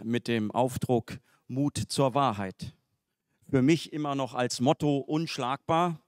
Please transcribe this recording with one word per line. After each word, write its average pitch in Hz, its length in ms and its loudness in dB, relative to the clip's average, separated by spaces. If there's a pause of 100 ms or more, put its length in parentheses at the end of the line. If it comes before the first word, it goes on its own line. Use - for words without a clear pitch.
mit 117 240 -2
dem 110 220 0
Aufdruck 123 680 -2 (280)
„Mut 135 300 -2 (100)
zur 135 240 0
Wahrheit“. 107 640 -2 (720)
Für 135 140 4
mich 156 320 2
immer 147 200 -4
noch 135 200 -4
als 123 260 -2
Motto 143 380 2
unschlagbar 156 1080 -2